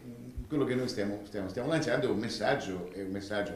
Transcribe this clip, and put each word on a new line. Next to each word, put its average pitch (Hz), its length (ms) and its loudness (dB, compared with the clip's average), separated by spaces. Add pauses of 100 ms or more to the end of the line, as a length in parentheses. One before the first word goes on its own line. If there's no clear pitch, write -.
(480)
quello 143 160 4
che 123 100 2
noi 123 140 2
stiamo, 104 360 0
stiamo, 98 260 -4
stiamo 120 180 -2
lanciando 139 380 4
è 113 40 4
un 98 80 4
messaggio, 104 760 0
è 98 80 -4
un 95 80 -4
messaggio 98 460 0